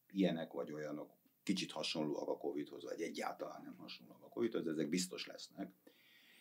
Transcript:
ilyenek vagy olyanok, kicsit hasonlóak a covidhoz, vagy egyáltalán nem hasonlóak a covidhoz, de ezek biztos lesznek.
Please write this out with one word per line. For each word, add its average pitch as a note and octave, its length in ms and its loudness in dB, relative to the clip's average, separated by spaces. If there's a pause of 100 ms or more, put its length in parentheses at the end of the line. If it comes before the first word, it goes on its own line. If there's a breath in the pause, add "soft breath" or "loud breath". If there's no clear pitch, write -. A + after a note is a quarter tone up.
ilyenek E2+ 460 4
vagy C#2 200 -2
olyanok, D2 380 -4 (320)
kicsit - 300 2
hasonlóak - 560 2
a C#2 80 2
covidhoz, C#2 480 -2
vagy - 160 -4
egyáltalán - 640 -2
nem - 140 -10
hasonlóak - 440 -14
a - 60 -16
covidhoz, A2+ 360 2
de D#2+ 60 2
ezek D#2 180 2
biztos - 380 2
lesznek. - 460 -8 (680)